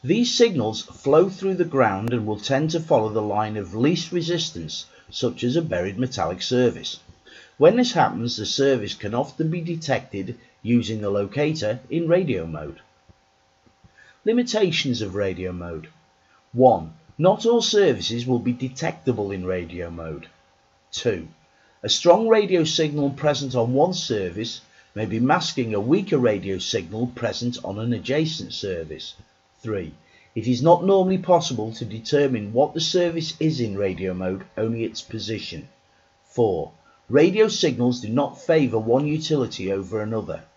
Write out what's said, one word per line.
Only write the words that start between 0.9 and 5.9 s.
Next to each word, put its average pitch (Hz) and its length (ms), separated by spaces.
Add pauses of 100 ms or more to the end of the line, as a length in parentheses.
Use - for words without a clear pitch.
through 190 260
the 175 100
ground 120 480
and 110 140
will 107 120
tend 139 320
to 165 80
follow 120 300
the 107 120
line 107 360
of 92 160
least 139 380
resistance, 165 760 (240)
such - 340
as 123 120
a 170 80
buried 92 340